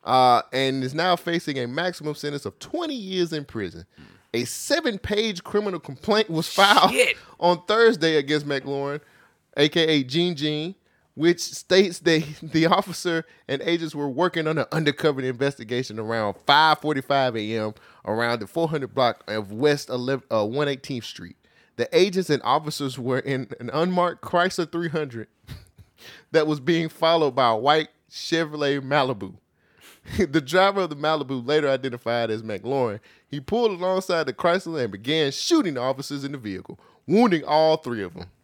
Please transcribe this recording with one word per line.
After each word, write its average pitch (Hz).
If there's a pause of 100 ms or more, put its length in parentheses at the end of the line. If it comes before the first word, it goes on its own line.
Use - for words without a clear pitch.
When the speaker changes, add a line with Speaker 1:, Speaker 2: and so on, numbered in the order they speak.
Speaker 1:
uh, 123 (100)
and 135
is 131
now 175
facing 170
a 120
maximum 151
sentence 143
of -
twenty 311
years 185
in 147
prison. 92 (480)
A 117
seven-page 220
criminal 208
complaint 214
was 160
filed 196
Speaker 2:
Shit. 220 (200)
Speaker 1:
on 175
Thursday 208
against 143
McLaurin, 139 (560)
A 151
K 165
A 151
Gene 170
Gene, 151 (400)
which 170
states 185
that 160 (160)
<laughs> -
the 160
officer 175 (240)
and 139
agents 165
were 143
working 165
on 156
an 131
undercover 147
investigation 127
around 110 (120)
five 151
forty-five 139
A 110
M 107 (300)
around 117
the 101
four 165
hundred 147
block 120
of 104
West 143
eleven, 123
uh, 110
one 139
eighteenth 135
Street. - (400)
The 120 (100)
agents 185
and 143
officers 139
were 127
in 135 (120)
an 120
unmarked 175
Chrysler 175
three 170
hundred 135 (200)
<laughs> -
that 156
was 151
being 165
followed 160
by 127
a 113
white 147 (220)
Chevrolet 151
Malibu. 131
<laughs> -
The 160
driver 190
of 170
the 147
Malibu, 143
later 147
identified 120
as 110
McLaurin, 110 (260)
he 143
pulled 220
alongside 180
the 135
Chrysler 170
and 101
began 139
shooting 226
the 123
officers 135
in 139
the 143
vehicle, 98 (300)
wounding 185
all 156
three 117
of 85
them. 90 (180)